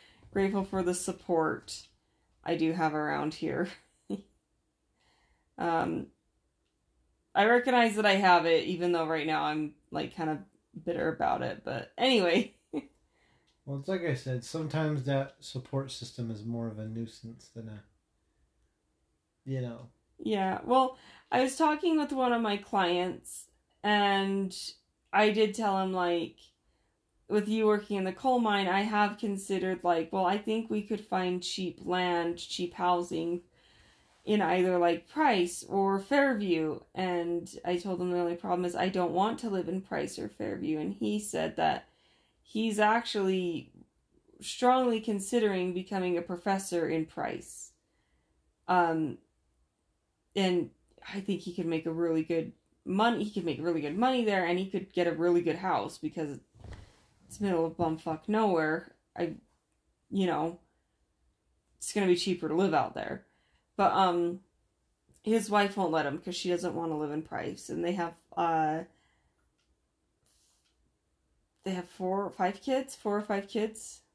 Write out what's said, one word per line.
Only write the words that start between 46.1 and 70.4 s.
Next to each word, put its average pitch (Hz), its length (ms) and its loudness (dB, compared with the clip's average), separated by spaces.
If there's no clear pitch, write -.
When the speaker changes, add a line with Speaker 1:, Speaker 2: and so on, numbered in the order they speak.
Speaker 1:
a 170 60 -2
professor 175 680 0
in 160 160 0
Price. - 640 -8
Um, 165 520 2
and 180 340 2
I 202 80 -8
think 190 200 -4
he 175 120 -10
could 170 120 -4
make 160 200 -2
a 165 60 -2
really 160 320 0
good 165 300 -2
mon-, 214 340 2
he 208 120 -4
could 175 140 -4
make 143 160 -4
really 160 200 0
good 147 160 -4
money 247 280 2
there, 196 200 2
and 175 140 0
he 190 80 -4
could 190 260 -6
get 175 140 2
a 165 60 2
really 170 280 4
good 165 160 0
house 160 400 -2
because 151 420 -6
it's - 120 -16
middle 180 260 2
of 160 120 -6
bumfuck 160 500 -2
nowhere. 170 680 2
I, 165 160 -2
you 190 180 2
know, 165 320 -2
it's - 160 -10
gonna 202 140 4
be 180 80 6
cheaper 175 320 0
to 147 80 0
live 180 180 4
out 135 220 2
there. - 300 -6
But, 196 160 4
um, 175 480 2
his 214 260 2
wife 202 280 2
won't 180 140 0
let 156 140 2
him 139 140 -4
'cause 175 160 -8
she - 140 -4
doesn't 175 260 0
wanna 165 220 -4
live 151 140 -4
in 156 100 -4
Price. - 480 -8
And 165 140 -4
they 175 100 0
have, 170 220 -4
uh, 160 480 0